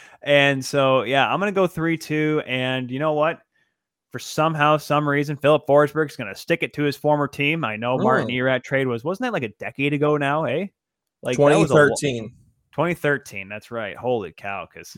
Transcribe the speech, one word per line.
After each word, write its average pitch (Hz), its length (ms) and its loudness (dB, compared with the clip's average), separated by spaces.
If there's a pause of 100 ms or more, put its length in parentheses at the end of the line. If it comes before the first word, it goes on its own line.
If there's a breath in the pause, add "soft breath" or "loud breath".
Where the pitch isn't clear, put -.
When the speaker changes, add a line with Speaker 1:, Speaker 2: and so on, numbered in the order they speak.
(220 loud breath)
Speaker 1:
And 139 420 4
so, 131 400 4
yeah, 127 240 2
I'm 127 120 0
gonna 202 120 -2
go 190 140 2
three 165 320 -2
two, 151 480 -2
and 127 460 -4
you 131 80 -4
know 156 140 0
what? 151 280 0 (720)
For 127 80 -10
somehow, 156 580 0
some 147 320 -2
reason, 143 280 -2
Filip 147 300 2
Forsberg's 147 480 2
gonna 101 200 -10
stick - 260 -4
it 135 120 -4
to 147 100 -4
his 143 120 0
former 147 320 0
team. 147 380 -2
I 107 120 -6
know 120 200 -2
Martin 127 300 2
Speaker 2:
Mm. 120 80 -4
Speaker 1:
Erat 127 280 0
trade 135 220 -2
was, 117 180 -4
wasn't 190 220 -4
that, 240 80 -4
like, 175 80 -4
a 113 160 -4
decade 139 360 -4
ago 147 240 2
now, 143 260 -2
eh? 151 240 -4 (560)
Like, 127 140 -4
that 139 60 4
was 151 280 4
a - 20 4
lo- 147 140 8
Speaker 2:
Twenty 117 80 0
thirteen. 120 400 -6 (360)
Speaker 1:
Twenty 170 220 -2
thirteen, 135 560 -4
that's 104 220 -14
right. 107 260 -8
Holy 113 360 -4
cow, 98 380 -10
'cause - 260 -20